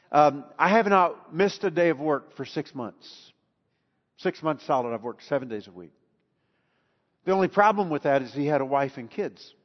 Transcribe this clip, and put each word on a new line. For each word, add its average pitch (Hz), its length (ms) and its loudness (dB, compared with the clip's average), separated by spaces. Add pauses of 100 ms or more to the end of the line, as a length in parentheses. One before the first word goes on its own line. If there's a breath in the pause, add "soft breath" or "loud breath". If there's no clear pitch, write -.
(120 soft breath)
Um, 143 320 4 (120)
I 170 120 4
have 214 180 4
not 180 480 2
missed 190 300 0
a 180 80 -2
day 170 160 2
of 147 100 0
work 147 380 -4
for 139 80 -10
six - 280 -8
months. - 600 -16 (880)
Six 180 260 -6
months 151 200 -4
solid, 120 300 -2
I've 107 80 -8
worked 117 220 -12
seven 131 240 -4
days 104 180 -10
a 95 60 -20
week. 87 180 -20 (1300)
The 185 80 0
only 190 160 2
problem 202 420 2
with 147 140 -4
that 139 180 2
is 113 100 -12
he 143 140 -4
had 147 140 0
a 135 40 -4
wife 139 320 -2
and 120 140 -14
kids." - 440 -10 (100)